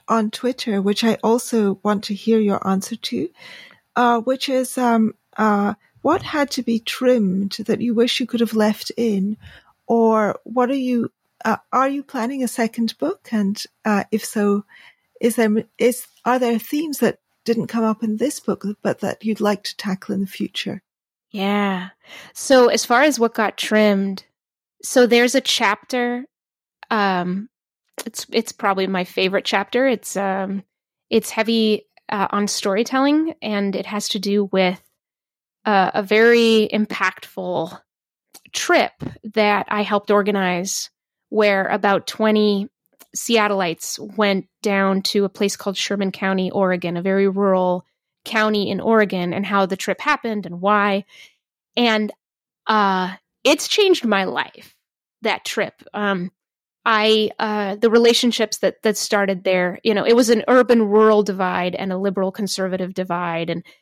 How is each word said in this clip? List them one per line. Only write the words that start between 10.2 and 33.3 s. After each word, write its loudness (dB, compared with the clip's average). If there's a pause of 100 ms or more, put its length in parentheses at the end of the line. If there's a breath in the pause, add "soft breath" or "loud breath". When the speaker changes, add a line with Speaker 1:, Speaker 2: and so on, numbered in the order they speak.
Speaker 1:
what 0
are 0
you, -2 (340)
uh, 0 (140)
are 2
you -4
planning -6
a -2
second -2
book? -6
And, 0 (240)
uh, 0
if -2
so, 0 (560 soft breath)
is 2
there, 2 (280)
is, 0 (200)
are 2
there 0
themes -6
that 0 (260)
didn't 0
come -2
up -2
in -2
this -4
book, -6 (160)
but -4
that -6
you'd -4
like -2
to -12
tackle -6
in -2
the -4
future? -8 (480)
Speaker 2:
Yeah. -2 (440 loud breath)
So 4
as 0
far 4
as 2
what 2
got -2
trimmed, 2 (580)
so 4
there's 4
a 4
chapter, -2 (680)
um, -2 (560)
it's, -12
it's -2
probably -2
my -2
favorite -2
chapter. 0
It's, -2
um, -4 (460)
it's 0
heavy, 0 (240)
uh, -2
on -2
storytelling, 0